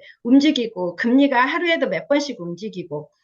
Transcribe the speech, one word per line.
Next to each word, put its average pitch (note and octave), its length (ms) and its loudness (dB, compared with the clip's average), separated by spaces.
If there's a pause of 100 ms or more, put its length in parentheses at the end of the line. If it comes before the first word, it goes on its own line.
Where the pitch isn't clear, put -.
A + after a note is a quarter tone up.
(240)
움직이고 A#3+ 720 2
금리가 B3+ 440 2
하루에도 D#4 480 0
몇 E3 200 -6
번씩 C#4+ 340 -2
움직이고, E3+ 680 -10 (120)